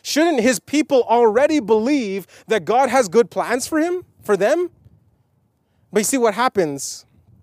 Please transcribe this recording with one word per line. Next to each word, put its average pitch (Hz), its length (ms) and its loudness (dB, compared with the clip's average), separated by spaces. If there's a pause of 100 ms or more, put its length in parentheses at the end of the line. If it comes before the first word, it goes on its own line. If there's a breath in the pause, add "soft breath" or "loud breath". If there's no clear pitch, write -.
Shouldn't 311 380 0
his 233 200 2
people 277 440 0
already 240 560 2
believe 214 640 -2 (200 loud breath)
that 202 180 -2
God 247 240 2
has 240 200 0
good 214 220 2
plans 190 360 -4
for 320 140 -4
him, 359 240 -4 (180)
for 208 140 0
them? 302 340 0 (1200)
But 202 80 0
you 214 40 -4
see, 277 140 -2
what 226 160 2
happens 175 720 -4 (380)